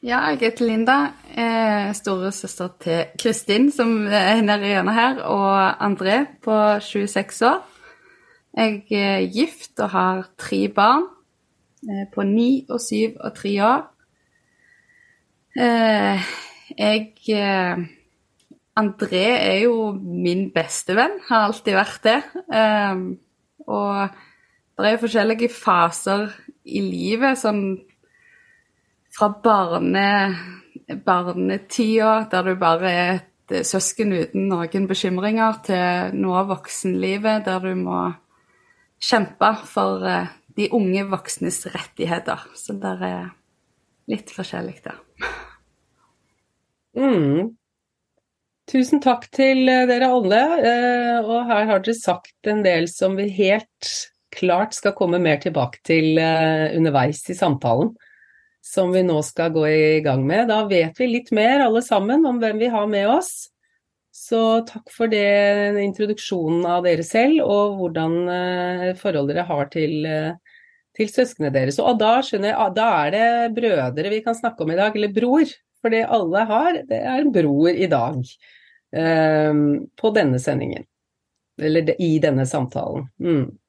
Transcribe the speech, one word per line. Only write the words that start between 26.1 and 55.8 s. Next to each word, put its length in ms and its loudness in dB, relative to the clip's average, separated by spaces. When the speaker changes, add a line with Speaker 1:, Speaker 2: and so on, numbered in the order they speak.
Speaker 1:
i 160 -6
livet, 580 -2
sånn 380 -2
fra 160 2
barne-, 960 2
barnetida, 1300 0
der 120 0
du 140 0
bare 320 2
er 260 0
et, 140 -8
eh, 120 -2
søsken 500 -2
uten 360 -2
noen 400 -2
bekymringer, 720 -2
til 540 -2
nå 160 0
voksenlivet, 960 -2
der 160 -4
du 140 -4
må 400 -4
kjempe 500 0
for, 400 -2
eh, 200 -2
de 140 -2
unge 400 0
voksnes 560 -6
rettigheter. 760 -6
Så 260 -14
der 240 -8
er 260 -8
litt 220 -8
forskjellig 520 -12
der. 160 -16
Speaker 2:
Mm. 580 2
Tusen 340 2
takk 280 2
til, 380 4
eh, 180 4
dere 220 2
alle, 320 4
eh, 580 2
og 260 -2
her 200 2
har 140 2
dere 140 -2
sagt 520 -6
en 160 0
del 260 2
som 280 -2
vi 140 -2
helt 640 0
klart 440 0
skal 180 -2
komme 280 0
mer 180 4
tilbake 460 -4